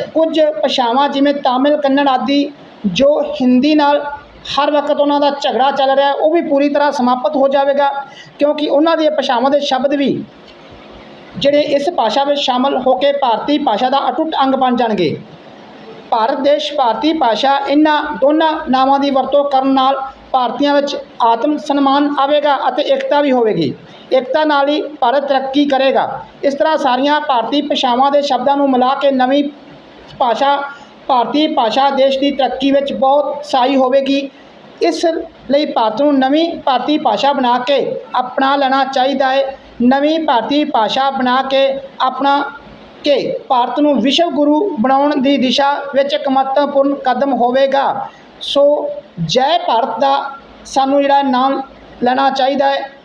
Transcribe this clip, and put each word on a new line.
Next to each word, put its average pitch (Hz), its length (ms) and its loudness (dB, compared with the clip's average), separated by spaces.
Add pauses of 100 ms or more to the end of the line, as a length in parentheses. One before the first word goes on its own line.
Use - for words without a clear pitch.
(140)
ਕੁਝ 320 260 0 (220)
ਭਾਸ਼ਾਵਾਂ 262 480 0
ਜਿਵੇਂ 277 260 2
ਤਾਮਿਲ, 277 420 0
ਕੰਨੜ 277 320 0
ਆਦਿ, 262 420 0 (340)
ਜੋ 277 360 2 (200)
ਹਿੰਦੀ 254 340 2
ਨਾਲ 285 240 2 (520)
ਹਰ 294 200 0
ਵਕਤ 294 280 0
ਉਹਨਾਂ 285 200 0
ਦਾ 285 120 2
ਝਗੜਾ 269 400 0
ਚੱਲ 269 200 0
ਰਿਹਾ, 277 200 2
ਉਹ 302 220 0
ਵੀ 339 80 2
ਪੂਰੀ 285 280 0
ਤਰ੍ਹਾਂ 285 220 0
ਸਮਾਪਤ 254 440 -2
ਹੋ 277 120 2
ਜਾਵੇਗਾ, 277 440 0 (480)
ਕਿਉਂਕਿ 294 300 0
ਉਹਨਾਂ 320 280 2
ਦੀਆਂ 311 140 0
ਭਾਸ਼ਾਵਾਂ 269 400 0
ਦੇ 285 100 2
ਸ਼ਬਦ 277 340 -2
ਵੀ 277 280 -2 (1120)
ਜਿਹੜੇ 294 220 2
ਇਸ 285 300 0
ਭਾਸ਼ਾ 226 340 0
ਵਿੱਚ 285 180 0
ਸ਼ਾਮਲ 269 360 0
ਹੋ 254 180 0
ਕੇ 277 160 0
ਭਾਰਤੀ 277 460 0
ਭਾਸ਼ਾ 254 320 -2
ਦਾ 277 100 0 (100)
ਅਟੁੱਟ 311 340 -4
ਅੰਗ 269 120 2
ਬਣ 254 200 0
ਜਾਣਗੇ। 202 400 0 (920)
ਭਾਰਤ 247 300 -2
ਦੇਸ਼, 294 340 0
ਭਾਰਤੀ 285 400 0
ਭਾਸ਼ਾ, 269 460 0
ਇਹਨਾਂ 302 420 2 (200)
ਦੋਨਾਂ 311 300 2 (180)
ਨਾਵਾਂ 262 300 2
ਦੀ 277 100 0
ਵਰਤੋਂ 269 340 2
ਕਰਨ 269 240 0
ਨਾਲ 269 340 2 (300)
ਭਾਰਤੀਆਂ 285 420 0
ਵਿੱਚ 285 220 0 (280)
ਆਤਮ 233 340 2
ਸਨਮਾਨ 277 520 2 (100)
ਆਵੇਗਾ 285 380 2 (100)
ਅਤੇ 262 180 0
ਏਕਤਾ 269 360 0
ਵੀ 285 100 2
ਹੋਵੇਗੀ। 196 420 0 (400)
ਏਕਤਾ 262 300 0
ਨਾਲ 285 260 2
ਹੀ 302 120 0 (180)
ਭਾਰਤ 277 280 0
ਤਰੱਕੀ 277 400 0
ਕਰੇਗਾ। 262 540 0 (220)
ਇਸ 269 100 0
ਤਰ੍ਹਾਂ 311 240 0
ਸਾਰੀਆਂ 277 440 0
ਭਾਰਤੀ 269 400 -2
ਭਾਸ਼ਾਵਾਂ 277 500 0
ਦੇ 285 100 2
ਸ਼ਬਦਾਂ 277 360 0
ਨੂੰ 277 140 2
ਮਿਲਾ 254 220 2
ਕੇ 277 180 0
ਨਵੀਂ 262 320 2 (760)
ਭਾਸ਼ਾ, 269 360 0 (520)
ਭਾਰਤੀ 269 400 0
ਭਾਸ਼ਾ 269 420 0
ਦੇਸ਼ 269 300 2
ਦੀ 277 120 0
ਤਰੱਕੀ 269 400 -2
ਵਿੱਚ 277 220 0
ਬਹੁਤ 269 520 0
ਸਹਾਈ 269 300 0
ਹੋਵੇਗੀ। 269 540 0 (520)
ਇਸ 330 240 0 (440)
ਲਈ 294 160 2
ਭਾਰਤ 226 360 -2
ਨੂੰ 294 180 2
ਨਵੀਂ 294 280 2 (100)
ਭਾਰਤੀ - 400 -2
ਭਾਸ਼ਾ 247 360 0
ਬਣਾ 247 260 0
ਕੇ 262 220 0 (380)
ਅਪਣਾ 269 360 -2
ਲੈਣਾ 269 300 0
ਚਾਹੀਦਾ 262 460 0
ਹੈ। 269 260 -2 (240)
ਨਵੀਂ 277 380 2
ਭਾਰਤੀ 285 440 0
ਭਾਸ਼ਾ 262 480 0
ਬਣਾ 254 300 0
ਕੇ 269 260 0 (340)
ਆਪਣਾ 262 380 0 (640)
ਕੇ 277 440 0
ਭਾਰਤ 247 320 0
ਨੂੰ 294 220 2
ਵਿਸ਼ਵ 277 280 2
ਗੁਰੂ 294 300 2 (200)
ਬਣਾਉਣ 269 420 2
ਦੀ 277 160 2
ਦਿਸ਼ਾ 277 340 0 (240)
ਵਿੱਚ 277 180 0
ਇੱਕ 294 160 -4
ਮਹੱਤਵਪੂਰਨ 277 640 0 (120)
ਕਦਮ 254 280 0
ਹੋਵੇਗਾ। 254 760 0 (320)
ਸੋ 285 220 0 (600)
ਜੈ 269 320 0 (100)
ਭਾਰਤ 240 320 -2
ਦਾ 277 140 2 (520)
ਸਾਨੂੰ 277 360 0
ਜਿਹੜਾ 277 200 2
ਨਾਮ 269 400 0 (420)
ਲੈਣਾ 262 260 0
ਚਾਹੀਦਾ 277 400 0
ਹੈ, 277 200 -4 (160)